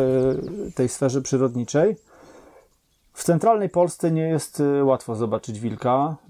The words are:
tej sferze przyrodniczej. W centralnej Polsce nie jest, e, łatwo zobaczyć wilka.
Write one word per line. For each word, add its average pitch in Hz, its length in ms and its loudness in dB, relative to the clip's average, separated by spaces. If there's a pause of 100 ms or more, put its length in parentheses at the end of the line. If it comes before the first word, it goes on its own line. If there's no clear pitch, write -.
(760)
tej 127 140 0
sferze 135 320 -2
przyrodniczej. 131 720 0 (1160)
W - 100 -14
centralnej 202 460 2
Polsce 175 420 0
nie 160 100 0
jest, 160 380 -2
e, 143 240 2
łatwo 127 320 0
zobaczyć 110 440 -4
wilka. 127 560 -2 (140)